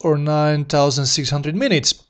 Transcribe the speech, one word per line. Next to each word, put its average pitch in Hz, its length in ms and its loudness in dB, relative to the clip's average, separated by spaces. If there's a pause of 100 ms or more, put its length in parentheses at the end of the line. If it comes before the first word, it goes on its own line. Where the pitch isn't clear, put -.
or 156 160 2
nine 151 480 0
thousand 143 400 0
six 131 240 -2
hundred 147 260 -4
minutes. 208 560 0